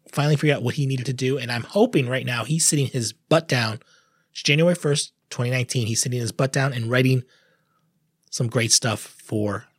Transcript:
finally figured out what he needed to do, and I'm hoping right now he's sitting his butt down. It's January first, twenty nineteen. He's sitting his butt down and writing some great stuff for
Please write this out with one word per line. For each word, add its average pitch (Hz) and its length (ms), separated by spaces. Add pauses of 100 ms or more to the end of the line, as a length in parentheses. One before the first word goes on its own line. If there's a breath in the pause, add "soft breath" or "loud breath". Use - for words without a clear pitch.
(120)
finally 151 240
figured 143 200
out 101 60
what 117 120
he 143 120
needed 127 200
to 135 60
do, 131 260
and 120 140
I'm 117 100
hoping 170 460
right 127 180
now 123 180
he's 156 220
sitting 143 200
his 113 260
butt - 340
down. 113 340 (520 soft breath)
It's - 100
January 160 320
first, 151 380 (160)
twenty 123 220
nineteen. 123 360
He's 113 140
sitting 123 200
his 113 120
butt 135 200
down 135 200
and 117 180
writing 127 320 (1080)
some 123 180
great 113 240
stuff 107 280
for 104 680 (120)